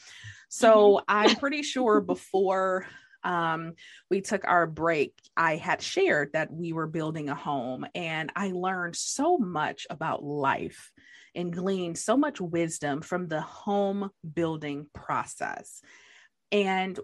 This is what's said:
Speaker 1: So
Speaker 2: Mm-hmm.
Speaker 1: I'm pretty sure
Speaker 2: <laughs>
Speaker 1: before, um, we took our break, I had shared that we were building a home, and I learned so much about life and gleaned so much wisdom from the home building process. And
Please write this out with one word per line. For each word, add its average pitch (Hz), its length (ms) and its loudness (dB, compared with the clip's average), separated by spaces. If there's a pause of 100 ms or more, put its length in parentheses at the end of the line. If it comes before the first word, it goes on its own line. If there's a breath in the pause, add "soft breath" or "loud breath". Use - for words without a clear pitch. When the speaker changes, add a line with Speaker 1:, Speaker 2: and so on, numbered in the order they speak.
(500 loud breath)
Speaker 1:
So 214 480 8
Speaker 2:
Mm-hmm. - 100 -4
Speaker 1:
I'm 208 280 6
pretty 294 260 -2
sure 254 380 2
Speaker 2:
<laughs> 180 140 -2
Speaker 1:
before, 190 720 0 (380 loud breath)
um, 165 480 -2 (380 loud breath)
we 190 100 2
took 190 260 -4
our 170 200 6
break, 156 480 0 (220)
I 160 200 2
had 165 260 -2
shared 156 520 0
that 156 180 -2
we 165 200 -6
were 160 140 -4
building 156 420 -4
a 139 60 -4
home, 135 600 -6
and 160 420 -6
I 190 160 -2
learned 180 440 -4
so 339 420 0
much 175 520 -2
about 147 320 -4
life 143 680 -4 (440 soft breath)
and 180 180 -6
gleaned 180 440 -4
so 220 200 0
much 294 240 0
wisdom 165 640 -2
from 180 260 -4
the 156 120 -2
home 202 720 -2 (240)
building 151 580 -4
process. - 880 -6 (720 soft breath)
And 190 540 0